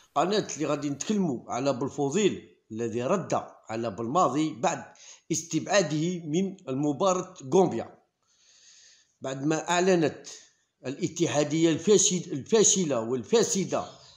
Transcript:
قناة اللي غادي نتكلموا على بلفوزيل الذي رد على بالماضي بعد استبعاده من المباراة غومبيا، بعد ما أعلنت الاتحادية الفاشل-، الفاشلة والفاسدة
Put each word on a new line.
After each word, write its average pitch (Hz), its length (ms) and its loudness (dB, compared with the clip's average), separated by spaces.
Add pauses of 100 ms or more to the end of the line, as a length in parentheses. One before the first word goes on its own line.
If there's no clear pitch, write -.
(160)
قناة 170 380 0
اللي 143 120 -4
غادي 143 240 -2
نتكلموا 143 600 -2
على 135 220 0
بلفوزيل 139 840 0 (160)
الذي 113 320 -4
رد 143 300 -2 (360)
على 113 200 -4
بالماضي 143 640 0
بعد 131 300 -2 (480)
استبعاده 160 880 0
من 175 380 -2 (120)
المباراة 147 640 0 (200)
غومبيا، 147 460 2 (1200)
بعد 135 240 -8
ما 156 240 -2
أعلنت 175 580 2 (580)
الاتحادية 151 840 0
الفاشل-، 180 640 2
الفاشلة 170 680 2
والفاسدة 131 840 0 (320)